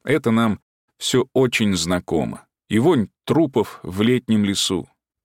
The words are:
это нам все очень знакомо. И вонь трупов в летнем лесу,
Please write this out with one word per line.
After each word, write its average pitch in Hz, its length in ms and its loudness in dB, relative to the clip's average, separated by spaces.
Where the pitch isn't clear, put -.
это 127 280 -2
нам 113 280 0
все - 360 0
очень 117 420 2
знакомо. 82 720 -4
И 104 100 0
вонь 131 300 2
трупов 135 600 0
в 92 180 -4
летнем 113 440 2
лесу, 95 440 -4